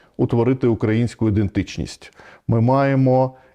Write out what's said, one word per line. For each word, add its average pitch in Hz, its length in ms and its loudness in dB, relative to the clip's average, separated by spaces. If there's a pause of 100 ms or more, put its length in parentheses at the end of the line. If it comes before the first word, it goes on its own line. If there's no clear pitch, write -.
(160)
утворити 127 500 0
українську 113 640 -2
ідентичність. 98 840 -4 (360)
Ми 113 120 2
маємо 131 720 2 (200)